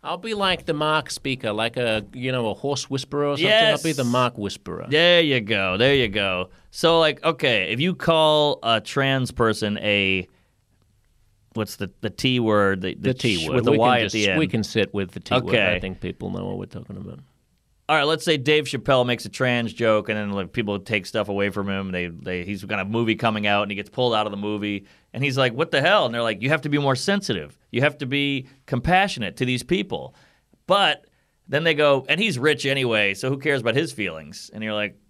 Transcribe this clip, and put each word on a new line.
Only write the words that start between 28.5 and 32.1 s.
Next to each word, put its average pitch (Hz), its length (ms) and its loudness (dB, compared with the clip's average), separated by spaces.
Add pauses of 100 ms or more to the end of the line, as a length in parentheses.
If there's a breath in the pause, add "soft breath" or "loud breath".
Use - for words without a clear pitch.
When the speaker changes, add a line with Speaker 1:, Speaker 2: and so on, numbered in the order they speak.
Speaker 2:
compassionate 143 720 0
to 131 80 0
these 127 160 -2
people." 120 540 -4 (520 soft breath)
But 185 380 2 (440)
then 147 160 0
they 165 80 4
go, 143 340 4
"And 156 140 2